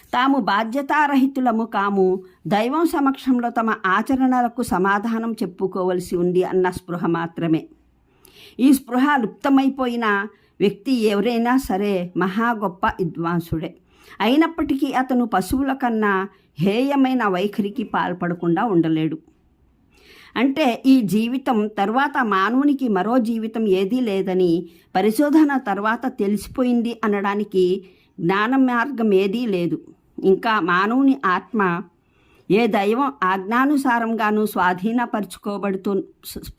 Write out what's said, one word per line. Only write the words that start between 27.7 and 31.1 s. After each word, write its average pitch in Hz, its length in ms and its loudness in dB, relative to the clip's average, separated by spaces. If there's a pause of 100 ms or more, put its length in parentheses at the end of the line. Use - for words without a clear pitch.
జ్ఞాన 202 360 0
మార్గం 240 580 2
ఏదీ 202 320 0
లేదు. 175 360 -2 (420)
ఇంకా 190 360 2
మానవుని 220 680 2